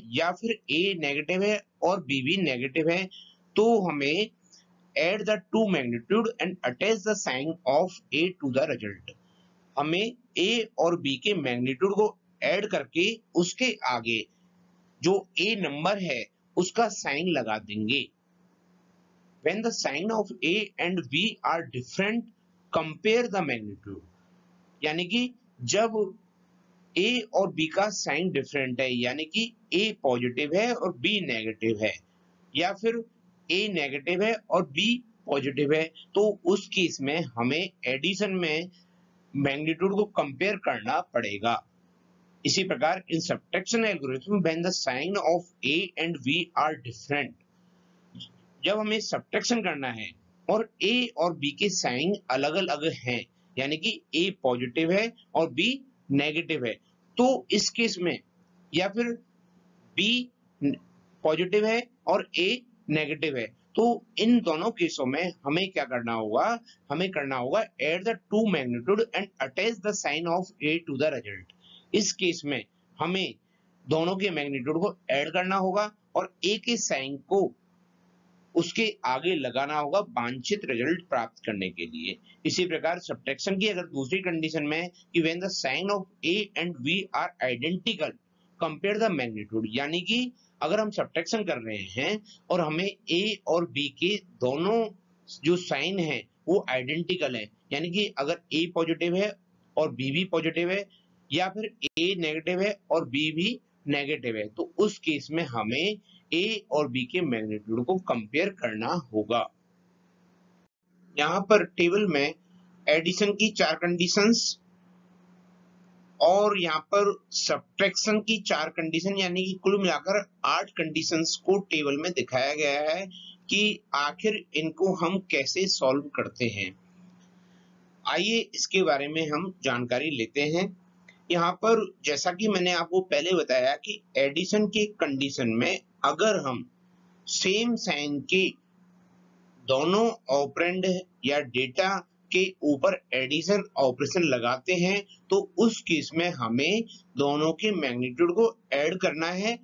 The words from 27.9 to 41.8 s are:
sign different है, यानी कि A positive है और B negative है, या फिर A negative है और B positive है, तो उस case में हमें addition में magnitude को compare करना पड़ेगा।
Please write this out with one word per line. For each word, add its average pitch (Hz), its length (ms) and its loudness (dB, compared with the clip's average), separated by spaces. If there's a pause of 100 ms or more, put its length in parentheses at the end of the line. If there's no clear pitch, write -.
sign 175 420 -2
different 131 480 -2
है, 131 120 2
यानी 123 320 -2
कि 226 280 -4 (220)
A 208 160 2 (120)
positive 127 540 0
है 233 180 2
और 180 240 -4
B 196 280 0
negative 113 580 -2
है, 98 80 2 (640)
या 175 200 0
फिर 226 280 -2 (460)
A 196 220 0
negative 151 520 -2
है 220 120 2 (160)
और 175 180 2
B 214 340 0 (240)
positive 139 480 0
है, 156 100 2 (300)
तो 208 300 2
उस 196 240 2
case - 320 0
में 147 200 0 (160)
हमें 147 340 0 (160)
addition 185 460 -2
में 175 380 -2 (640)
magnitude 156 600 0
को 208 100 4 (120)
compare 165 480 0
करना 120 360 0 (140)
पड़ेगा। 107 480 0 (800)